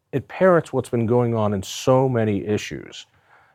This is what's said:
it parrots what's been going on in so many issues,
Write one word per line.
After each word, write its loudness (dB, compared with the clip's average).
it -4
parrots 2
what's -4
been 0
going 2
on 0
in -4
so 2
many 0
issues, -6